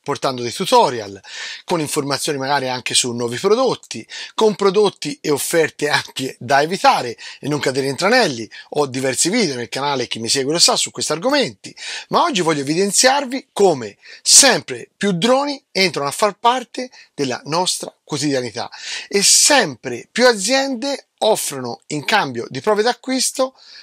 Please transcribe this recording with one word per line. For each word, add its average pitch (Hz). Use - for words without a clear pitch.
portando 135
dei 120
tutorial, 123
con 175
informazioni 143
magari 135
anche 127
su 123
nuovi 120
prodotti, 202
con 214
prodotti 202
e 156
offerte 147
anche -
da 135
evitare 165
e -
non 147
cadere 135
in 139
tranelli. 175
Ho 147
diversi 131
video 190
nel 120
canale, 135
chi -
mi 113
segue 135
lo 170
sa, 220
su -
questi 127
argomenti, 185
ma 240
oggi 302
voglio 156
evidenziarvi 240
come 135
sempre 151
più 202
droni 269
entrano 156
a 139
far 202
parte 254
della 131
nostra 170
quotidianità 127
e 202
sempre 147
più 240
aziende 254
offrono 135
in 147
cambio 143
di 131
prove 208
d'acquisto 262